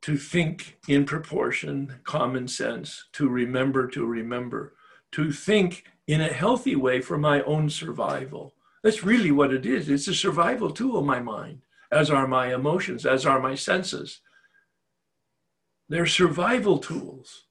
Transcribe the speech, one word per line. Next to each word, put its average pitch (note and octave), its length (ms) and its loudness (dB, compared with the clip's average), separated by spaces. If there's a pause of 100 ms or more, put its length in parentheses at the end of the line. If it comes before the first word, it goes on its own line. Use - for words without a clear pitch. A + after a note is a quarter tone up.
To D3+ 140 -2
think - 600 -4 (100)
in C#3+ 160 6
proportion, C#3+ 960 -4
common B2+ 460 -2
sense, - 640 -8
to C#3+ 160 0
remember, B2+ 580 0
to B2 180 -4
remember, A#2 720 -6 (380)
to D#3 180 -2
think F#3 540 2 (240)
in D3+ 120 4
a D#3+ 120 0
healthy A3+ 420 0
way B2+ 260 2
for D#3+ 160 -4
my D3 260 2
own D3+ 280 2
survival. C3 800 -6 (300)
That's G#3+ 220 2
really G3+ 260 4
what C#3 220 6
it C3 120 -2
is. D#3 240 0
It's C#3+ 200 0
a F#3+ 60 -2
survival F3 580 0
tool, A3+ 300 -2
my C3+ 180 0
mind, A2+ 400 -10 (320)
as D3+ 180 4
are C3+ 160 4
my B2+ 260 2
emotions, C3+ 540 -2
as B2+ 180 4
are C3+ 140 4
my C3 160 0
senses. - 680 -4 (1700)
They're E3 180 0
survival F#3 720 2
tools - 720 -12